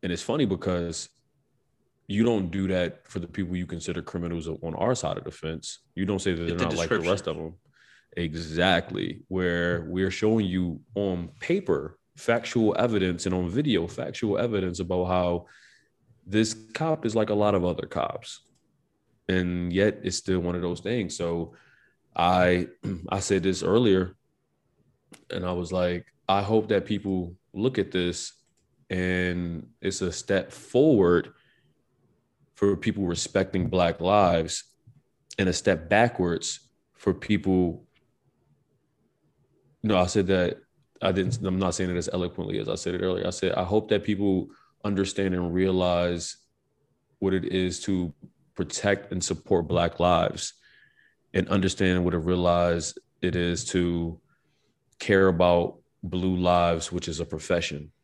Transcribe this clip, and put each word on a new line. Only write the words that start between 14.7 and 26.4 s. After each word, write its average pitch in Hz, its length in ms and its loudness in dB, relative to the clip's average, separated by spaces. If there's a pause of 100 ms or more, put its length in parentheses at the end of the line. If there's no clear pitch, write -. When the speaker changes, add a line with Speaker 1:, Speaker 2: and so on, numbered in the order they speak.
Speaker 1:
about 90 260 -2
how 90 400 0 (840)
this 110 260 0 (200)
cop 160 320 -2
is 110 100 -2
like 107 140 2
a 104 60 0
lot 104 200 4
of 90 100 2
other 82 220 -2
cops. - 540 -6 (840)
And 90 440 0
yet 95 320 2
it's 92 140 -4
still 92 220 0
one 87 160 -2
of 87 60 -4
those 87 200 -4
things. 107 340 -4
So 85 380 -4 (600)
I, 90 520 4 (160)
<clears throat> 87 260 -6
I 95 120 -2
said 95 220 0
this 92 200 0
earlier, 92 520 2 (1120)
and 90 160 -6
I 90 80 -2
was 87 180 -4
like, 90 340 0 (220)
"I 98 140 4